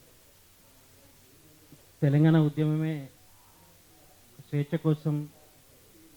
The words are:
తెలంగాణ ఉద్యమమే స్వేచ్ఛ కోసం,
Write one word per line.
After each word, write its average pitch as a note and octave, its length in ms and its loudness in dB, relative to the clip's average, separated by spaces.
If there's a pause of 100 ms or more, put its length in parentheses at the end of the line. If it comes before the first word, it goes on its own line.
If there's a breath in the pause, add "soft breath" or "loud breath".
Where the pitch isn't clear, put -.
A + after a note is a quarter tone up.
(2000)
తెలంగాణ D#3 360 4
ఉద్యమమే D3+ 720 -2 (1300)
స్వేచ్ఛ D3 360 -6
కోసం, D3+ 520 -2 (880)